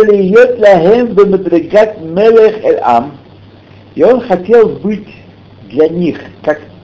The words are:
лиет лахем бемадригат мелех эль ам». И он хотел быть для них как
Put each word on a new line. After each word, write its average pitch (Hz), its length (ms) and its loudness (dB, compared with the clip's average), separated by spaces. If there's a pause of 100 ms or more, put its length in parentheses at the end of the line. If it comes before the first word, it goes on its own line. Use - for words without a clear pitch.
лиет 208 540 2
лахем 208 560 2
бемадригат 185 840 0
мелех 214 640 0
эль - 200 0
ам». 120 340 -2 (800)
И 139 80 0
он 240 180 2
хотел 202 460 0 (120)
быть 196 280 -8 (600)
для 151 180 -2
них 165 320 -6 (240)
как 151 160 -4 (240)